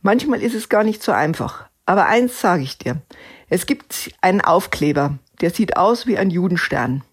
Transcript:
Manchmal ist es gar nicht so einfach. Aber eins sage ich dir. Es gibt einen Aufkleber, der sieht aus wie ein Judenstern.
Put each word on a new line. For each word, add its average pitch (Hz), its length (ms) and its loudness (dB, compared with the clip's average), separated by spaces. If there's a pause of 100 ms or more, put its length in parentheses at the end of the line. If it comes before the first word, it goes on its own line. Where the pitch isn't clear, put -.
Manchmal 240 400 0
ist 233 140 -2
es 214 140 -8
gar 214 160 4
nicht 214 180 -2
so 226 80 -2
einfach. 151 540 -2 (200)
Aber 185 200 4
eins 247 340 2
sage 175 240 0
ich 131 140 -10
dir. 131 240 -6 (480)
Es - 160 -2
gibt - 460 -8 (100)
einen 185 180 4
Aufkleber, 147 800 0 (220)
der 170 80 2
sieht - 260 -2
aus 226 320 2
wie 226 100 0
ein 196 120 2
Judenstern. 156 840 -2